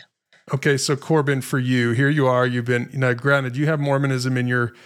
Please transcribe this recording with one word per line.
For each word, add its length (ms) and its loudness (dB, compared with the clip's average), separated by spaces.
Okay, 240 0
so 180 -2
Corbin, 460 0
for 180 -4
you, 320 2
here 180 2
you 180 2
are. 180 2
You've 200 -2
been, 260 -2
you 80 -6
know, 140 2
granted, 440 0
you 80 0
have 140 0
Mormonism 580 0
in 100 0
your, 260 0